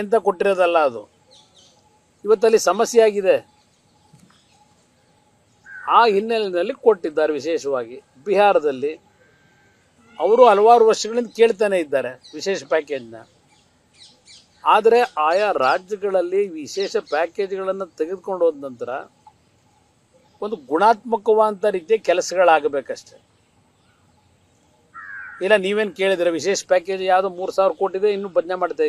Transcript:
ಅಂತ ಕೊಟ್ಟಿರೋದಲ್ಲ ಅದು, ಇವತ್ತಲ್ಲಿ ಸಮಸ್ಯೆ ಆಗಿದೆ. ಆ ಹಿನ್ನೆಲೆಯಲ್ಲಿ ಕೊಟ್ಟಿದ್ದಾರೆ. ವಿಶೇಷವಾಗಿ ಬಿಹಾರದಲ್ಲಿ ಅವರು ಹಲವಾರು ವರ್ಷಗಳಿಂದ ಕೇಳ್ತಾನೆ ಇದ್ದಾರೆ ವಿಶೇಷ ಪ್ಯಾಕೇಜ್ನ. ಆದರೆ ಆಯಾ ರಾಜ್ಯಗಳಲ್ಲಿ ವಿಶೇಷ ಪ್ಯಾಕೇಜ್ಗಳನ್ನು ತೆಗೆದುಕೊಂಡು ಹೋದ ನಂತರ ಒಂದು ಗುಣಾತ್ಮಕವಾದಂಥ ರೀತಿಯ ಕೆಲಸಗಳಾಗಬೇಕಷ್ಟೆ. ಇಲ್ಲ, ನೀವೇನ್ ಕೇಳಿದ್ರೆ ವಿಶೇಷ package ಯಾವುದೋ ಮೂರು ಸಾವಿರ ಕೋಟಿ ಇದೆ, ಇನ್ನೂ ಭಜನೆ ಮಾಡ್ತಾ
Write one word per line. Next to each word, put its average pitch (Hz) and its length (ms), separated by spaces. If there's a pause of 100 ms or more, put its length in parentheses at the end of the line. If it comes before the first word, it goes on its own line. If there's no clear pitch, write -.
ಅಂತ 202 120 (120)
ಕೊಟ್ಟಿರೋದಲ್ಲ 180 520 (100)
ಅದು, 110 140 (1200)
ಇವತ್ತಲ್ಲಿ 214 340 (100)
ಸಮಸ್ಯೆ 220 380
ಆಗಿದೆ. 190 280 (2500)
ಆ - 20 (160)
ಹಿನ್ನೆಲೆಯಲ್ಲಿ 214 600 (100)
ಕೊಟ್ಟಿದ್ದಾರೆ. 156 540
ವಿಶೇಷವಾಗಿ 131 580 (300)
ಬಿಹಾರದಲ್ಲಿ 156 640 (1300)
ಅವರು 208 220 (100)
ಹಲವಾರು 220 380
ವರ್ಷಗಳಿಂದ 220 400 (100)
ಕೇಳ್ತಾನೆ 208 440
ಇದ್ದಾರೆ 131 280 (260)
ವಿಶೇಷ 180 220 (120)
ಪ್ಯಾಕೇಜ್ನ. 143 440 (1500)
ಆದರೆ 220 360 (280)
ಆಯಾ 196 200 (180)
ರಾಜ್ಯಗಳಲ್ಲಿ 185 760 (200)
ವಿಶೇಷ 190 340 (180)
ಪ್ಯಾಕೇಜ್ಗಳನ್ನು 190 720 (140)
ತೆಗೆದುಕೊಂಡು 180 460
ಹೋದ 160 120 (100)
ನಂತರ 120 220 (1500)
ಒಂದು 214 140 (160)
ಗುಣಾತ್ಮಕವಾದಂಥ 214 920 (120)
ರೀತಿಯ 185 200 (120)
ಕೆಲಸಗಳಾಗಬೇಕಷ್ಟೆ. 160 1080 (2250)
ಇಲ್ಲ, 202 120 (100)
ನೀವೇನ್ 208 340
ಕೇಳಿದ್ರೆ 185 300 (100)
ವಿಶೇಷ 185 200 (120)
package 185 300 (100)
ಯಾವುದೋ 190 260
ಮೂರು 185 200
ಸಾವಿರ 190 220
ಕೋಟಿ 196 200
ಇದೆ, 208 160
ಇನ್ನೂ 202 200
ಭಜನೆ 175 260
ಮಾಡ್ತಾ 160 280